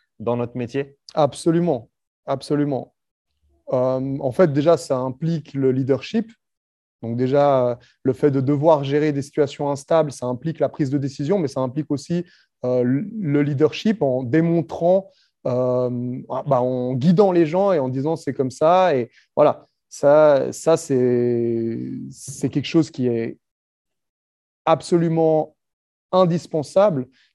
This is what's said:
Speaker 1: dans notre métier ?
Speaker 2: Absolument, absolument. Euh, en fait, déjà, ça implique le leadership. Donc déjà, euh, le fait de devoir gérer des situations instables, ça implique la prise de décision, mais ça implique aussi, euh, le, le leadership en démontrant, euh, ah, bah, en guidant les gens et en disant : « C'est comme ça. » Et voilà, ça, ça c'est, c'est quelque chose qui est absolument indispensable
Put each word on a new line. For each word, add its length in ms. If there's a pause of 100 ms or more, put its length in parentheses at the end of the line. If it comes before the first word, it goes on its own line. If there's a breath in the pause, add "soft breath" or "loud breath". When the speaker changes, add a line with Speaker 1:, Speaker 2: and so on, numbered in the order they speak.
(200 soft breath)
Speaker 1:
dans 180
notre 200
métier ? 400 (160)
Speaker 2:
Absolument, 760 (360)
absolument. 680 (760)
Euh, 480
en 120
fait, 200
déjà, 260
ça 200
implique 560
le 180
leadership. 600 (720)
Donc 140
déjà, 500
euh, 80 (280 soft breath)
le 100
fait 180
de 100
devoir 420
gérer 280
des 100
situations 480
instables, 420
ça 140
implique 340
la 100
prise 200
de 80
décision, 400
mais 100
ça 120
implique 320
aussi, 340 (380 soft breath)
euh, 180
le, 260 (120)
le 240
leadership 580
en 220
démontrant, 880 (340 soft breath)
euh, 840
ah, 180
bah, 140
en 320
guidant 380
les 140
gens 260
et 80
en 100
disant : « 260
C'est 180
comme 160
ça. » 480
Et 140 (240 soft breath)
voilà, 320 (220)
ça, 600
ça 260
c'est, 1120 (180)
c'est 400
quelque 160
chose 240
qui 180
est 300 (1300)
absolument 920 (560)
indispensable 960 (280 soft breath)